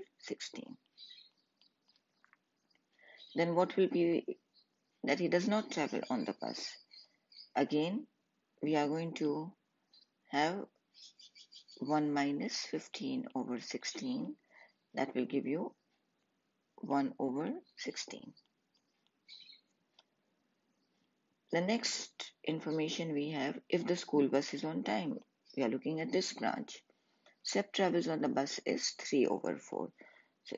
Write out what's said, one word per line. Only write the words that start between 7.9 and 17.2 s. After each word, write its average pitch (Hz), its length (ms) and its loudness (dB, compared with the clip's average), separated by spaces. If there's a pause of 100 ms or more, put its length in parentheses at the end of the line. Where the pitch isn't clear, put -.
we 151 140 2
are 147 120 4
going 160 280 -2
to 156 360 0 (800)
have 160 340 2 (1120)
one 147 340 2
minus 143 440 0
fifteen - 680 -4 (100)
over 123 240 -4
sixteen. - 760 -4 (580)
That - 200 -2
will 127 120 0
give 135 200 0
you 147 280 -2 (1000)
one 139 440 0
over 139 300 -2 (280)